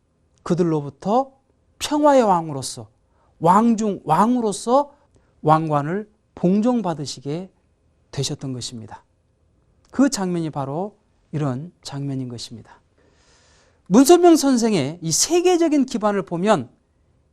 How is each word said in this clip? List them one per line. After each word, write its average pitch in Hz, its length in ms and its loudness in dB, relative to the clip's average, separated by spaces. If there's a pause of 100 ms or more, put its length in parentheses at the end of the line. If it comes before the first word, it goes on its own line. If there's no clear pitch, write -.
(420)
그들로부터 175 880 -2 (480)
평화의 285 460 2
왕으로서, 156 640 -2 (500)
왕중 208 640 2
왕으로서 226 880 0 (500)
왕관을 156 680 0 (240)
봉종받으시게 180 1160 -2 (580)
되셨던 139 420 -8
것입니다. 117 520 -14 (880)
그 277 180 2
장면이 175 400 -4
바로 147 480 -8 (320)
이런 147 400 -6 (120)
장면인 139 460 -10
것입니다. 113 520 -18 (1080)
문선명 339 480 8
선생의 214 640 0
이 160 120 -6
세계적인 330 720 2
기반을 202 360 -2
보면 175 460 -2 (640)